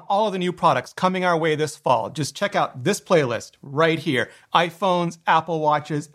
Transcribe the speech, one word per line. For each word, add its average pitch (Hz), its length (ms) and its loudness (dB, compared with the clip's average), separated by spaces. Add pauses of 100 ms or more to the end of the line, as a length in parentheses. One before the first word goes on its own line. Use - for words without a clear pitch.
all 208 200 2
of 196 60 -4
the 190 60 -4
new 180 140 -2
products 147 400 0
coming 185 320 0
our 175 120 2
way 160 180 0
this 147 200 -4
fall, 117 340 0
just 135 260 -6
check 202 200 -2
out 135 300 -2
this 196 160 -2
playlist 131 500 0 (100)
right 160 380 0
here. 123 320 -2 (240)
iPhones, 175 640 0 (100)
Apple 165 320 2
Watches, 147 560 0